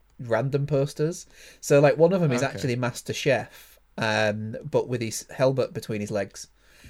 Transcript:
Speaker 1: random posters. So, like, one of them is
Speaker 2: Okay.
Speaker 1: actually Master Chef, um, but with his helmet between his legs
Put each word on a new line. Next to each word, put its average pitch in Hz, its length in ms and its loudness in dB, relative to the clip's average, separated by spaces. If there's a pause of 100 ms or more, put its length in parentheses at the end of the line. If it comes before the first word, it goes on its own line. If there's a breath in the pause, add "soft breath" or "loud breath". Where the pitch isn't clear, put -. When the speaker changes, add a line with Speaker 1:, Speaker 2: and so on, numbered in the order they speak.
(200)
Speaker 1:
random 131 460 0
posters. 147 600 -2 (340 soft breath)
So, 143 200 6
like, 143 160 6
one 170 160 6
of 190 80 2
them 151 120 2
is 123 100 0
Speaker 2:
Okay. 135 100 -2
Speaker 1:
actually 123 240 -4
Master 123 360 -6
Chef, - 680 -4 (200)
um, 107 580 0 (140)
but 120 180 0
with 123 120 -2
his 113 300 -8
helmet 131 420 0
between 110 280 -6
his 107 100 -6
legs - 380 -6 (420 soft breath)